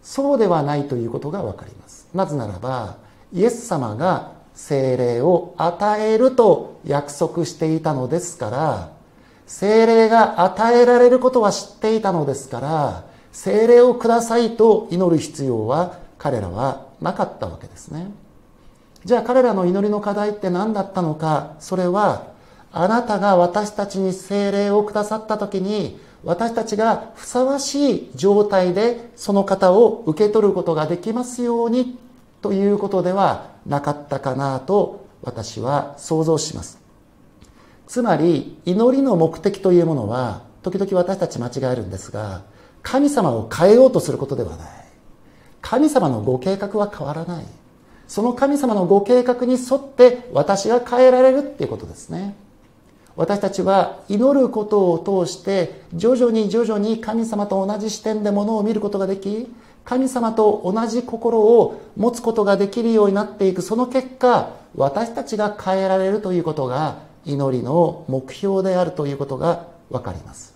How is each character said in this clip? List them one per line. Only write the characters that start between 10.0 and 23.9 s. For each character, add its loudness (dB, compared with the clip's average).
が 4
与 2
え 8
ら 6
れ 8
る 4
こ 2
と 2
は 2
知 -10
っ -20
て 0
い 0
た 0
の 0
で -2
す -14
か -10
ら、 -4
「聖 0
霊 10
を 6
く -4
だ 4
さ -2
い」 0
と 4
祈 2
る 4
必 -10
要 -2
は -2
彼 -4
ら -6
は -6
な -4
か -4
っ -10
た -8
わ -12
け -20
で -20
す -20
ね。 -12
じ 2
ゃ 2
あ -4
彼 2
ら 2
の 0
祈 0
り 0
の -2
課 -4
題 -2
っ -6
て -6
何 -2
だ -2
っ -6
た -2
の -2
か。 -4
そ -8
れ -2
は、 0
「あ 0
な 2
た -2
が 4
私 2
た -4
ち -8